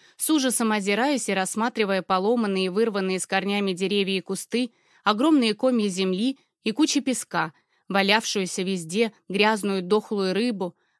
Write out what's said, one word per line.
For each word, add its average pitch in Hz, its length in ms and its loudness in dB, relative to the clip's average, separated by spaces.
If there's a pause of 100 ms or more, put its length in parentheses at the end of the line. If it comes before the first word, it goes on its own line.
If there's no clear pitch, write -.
(180)
с - 120 -2
ужасом 254 420 2
озираясь 214 580 0
и 202 40 -2
рассматривая 196 680 0
поломанные, 190 680 0
вырванные 190 480 0
с - 80 -6
корнями 196 440 0
деревья 190 460 0
и 180 40 -4
кусты, 233 500 -4 (320)
огромные 233 500 4
комья 233 340 0
земли 190 520 -2 (240)
и 220 80 -2
кучи 294 280 2
песка, 175 540 -2 (340)
валявшуюся 196 760 0
везде 185 500 -2 (160)
грязную 202 540 0
дохлую 196 500 -2
рыбу, 196 420 -4 (240)